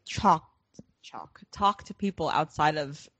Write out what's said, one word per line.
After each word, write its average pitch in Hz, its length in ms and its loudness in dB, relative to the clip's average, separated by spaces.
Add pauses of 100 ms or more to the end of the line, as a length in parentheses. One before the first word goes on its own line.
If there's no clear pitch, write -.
chalk, - 440 2 (520)
chalk, - 400 -18 (100)
talk 202 320 0
to - 100 -16
people 185 360 -4
outside 156 480 0
of, 147 280 -8 (140)